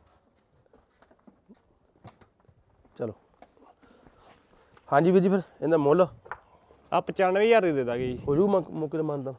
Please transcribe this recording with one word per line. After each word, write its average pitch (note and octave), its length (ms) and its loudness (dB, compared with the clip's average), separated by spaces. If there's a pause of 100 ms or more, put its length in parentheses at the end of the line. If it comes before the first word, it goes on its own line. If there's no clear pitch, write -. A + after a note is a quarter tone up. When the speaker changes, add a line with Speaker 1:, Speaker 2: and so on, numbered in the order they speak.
(3000)
Speaker 1:
ਚਲੋ। A2 180 -10 (1800)
ਹਾਂਜੀ D#3+ 180 4
ਵੀਰ F#3 120 4
ਜੀ, F#3+ 60 2
ਫਿਰ F#3 120 0 (220)
ਇਹਦਾ D#3+ 140 0
ਮੁੱਲ? D#3 300 2 (840)
Speaker 2:
ਆ E3+ 80 0
ਪਚਾਨਵੇਂ F#3+ 460 0
ਹਜ਼ਾਰ A3+ 160 4
ਦੀ E3+ 100 0
ਦੇ C3+ 120 -2
ਦਾਂਗੇ A#2+ 220 -4
ਜੀ। B2 120 -6 (100)
Speaker 1:
ਹੋ C#3+ 80 0
ਜੂ F#3+ 120 4
ਮੌ-, F#3+ 220 -2
ਮੌਕੇ D#3 280 -6
ਤੇ D#3 40 -4
ਮੰਨਦਾ? C#3 360 -6